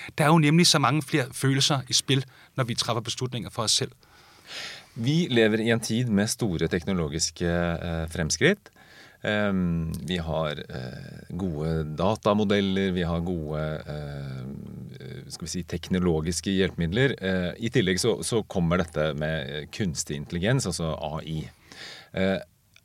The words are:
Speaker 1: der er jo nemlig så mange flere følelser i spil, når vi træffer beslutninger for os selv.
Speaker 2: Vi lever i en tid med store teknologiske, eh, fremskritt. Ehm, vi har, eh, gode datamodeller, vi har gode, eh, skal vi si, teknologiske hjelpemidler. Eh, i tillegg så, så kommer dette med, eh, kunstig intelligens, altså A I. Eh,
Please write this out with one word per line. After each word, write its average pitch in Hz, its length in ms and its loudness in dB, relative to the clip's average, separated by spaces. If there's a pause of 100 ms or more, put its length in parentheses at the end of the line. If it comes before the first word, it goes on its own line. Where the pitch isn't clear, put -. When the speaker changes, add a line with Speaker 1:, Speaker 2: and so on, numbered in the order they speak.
(180)
Speaker 1:
der 156 60 4
er 143 40 6
jo 165 100 8
nemlig 160 280 6
så 160 120 6
mange 139 240 2
flere 143 300 0
følelser 135 560 2
i - 40 -4
spil, 135 320 2 (320)
når 131 80 0
vi 113 100 -2
træffer 117 260 -2
beslutninger 117 500 -6
for - 120 -6
os 104 80 0
selv. - 200 0 (1040)
Speaker 2:
Vi 147 360 2
lever 110 280 6
i 110 120 2
en 113 100 4
tid 117 240 0
med 104 220 4
store 82 420 0
teknologiske, 87 800 -2
eh, 85 640 -2
fremskritt. 90 480 2 (680)
Ehm, 92 680 0 (140)
vi 92 80 -2
har, 80 340 -2
eh, 64 880 -10
gode 78 600 -2
datamodeller, 98 960 2
vi 90 80 0
har 85 200 0
gode, 78 680 -4
eh, 71 600 -8 (840)
skal 82 180 -12
vi - 40 -8
si, 90 120 -4
teknologiske 87 880 0
hjelpemidler. 95 720 2
Eh, 92 360 0
i 117 100 -4
tillegg 95 320 2
så, 110 220 2
så 110 200 0
kommer 87 340 0
dette 78 380 0
med, 76 360 -4
eh, 76 160 -8 (120)
kunstig 76 380 -4
intelligens, 98 500 0
altså 82 260 -2
A 78 300 -6
I. 78 260 -6 (640)
Eh, 95 240 2 (460)